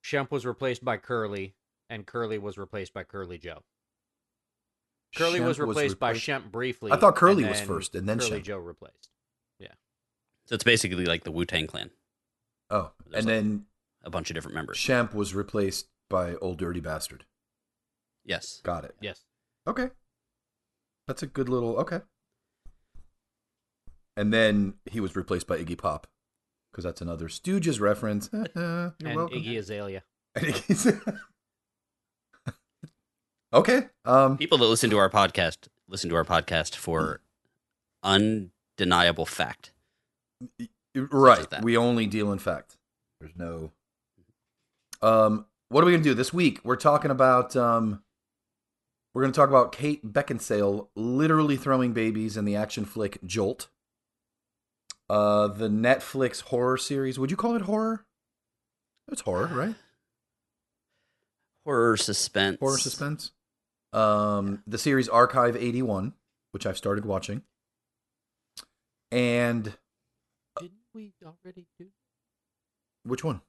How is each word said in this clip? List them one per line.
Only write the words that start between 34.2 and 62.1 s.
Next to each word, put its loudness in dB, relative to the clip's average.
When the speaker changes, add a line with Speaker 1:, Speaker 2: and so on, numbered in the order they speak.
Speaker 3:
People 2
that 6
listen 4
to 4
our 6
podcast, 2
listen -8
to 0
our 2
podcast 0
for -4
undeniable 2
fact. -8
Speaker 2:
y-, -12
y-, -4
right. 10
Speaker 3:
Such -2
as -16
that. -6
Speaker 2:
We 4
only 4
deal 0
in -2
fact. -6
There's -20
no, -10
um, 4
what 6
are 8
we 6
gonna 4
do 4
this -2
week? 0
We're 0
talking 2
about, 4
um, 0
we're 2
gonna 0
talk 6
about 6
Kate -4
Beckinsale 0
literally 2
throwing 2
babies -2
in -2
the 0
action -4
flick -6
Jolt. -4
Uh, 4
the -2
Netflix 2
horror 0
series. -4
Would -2
you -4
call 0
it -2
horror? -2
It's -10
horror, -2
right? -4
Speaker 3:
<sighs> -20
Horror 4
suspense. 0